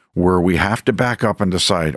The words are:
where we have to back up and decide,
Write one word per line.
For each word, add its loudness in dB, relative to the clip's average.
where 2
we 2
have -2
to 0
back -2
up 0
and 0
decide, 0